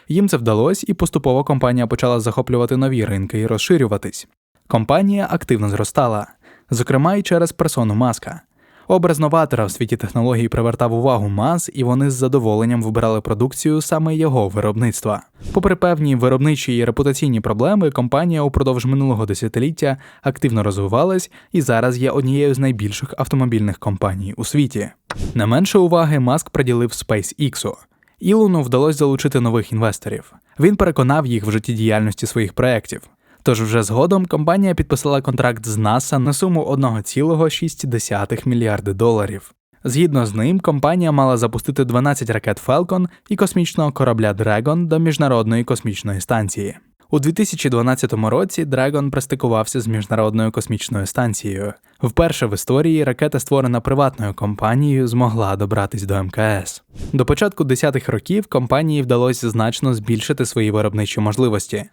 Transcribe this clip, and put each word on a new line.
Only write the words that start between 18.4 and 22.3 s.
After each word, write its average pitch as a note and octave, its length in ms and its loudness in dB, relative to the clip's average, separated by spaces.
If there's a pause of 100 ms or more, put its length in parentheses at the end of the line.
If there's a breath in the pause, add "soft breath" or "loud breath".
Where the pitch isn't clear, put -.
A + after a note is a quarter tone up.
упродовж C3 440 0
минулого C3 400 2
десятиліття C3 720 -2 (260 loud breath)
активно B2 400 0
розвивалась G#2+ 680 0 (220 loud breath)
і F3+ 80 2
зараз B2 380 0
є C3 120 0
однією C#3 440 2